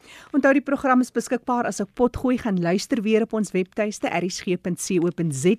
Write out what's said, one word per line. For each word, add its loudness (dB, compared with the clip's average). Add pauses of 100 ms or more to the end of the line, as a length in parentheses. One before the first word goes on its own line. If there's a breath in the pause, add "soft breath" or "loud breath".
(340 loud breath)
Onthou, 4
die 2
program 2
is 0
beskikbaar -2
as -4
'n -4
potgooi. 0
Gaan -2
luister 0
weer 2
op -4
ons -2
webtuiste, -4
R -2
S -8
G -2
punt -6
C 0
O 2
punt -2
Z -4 (140)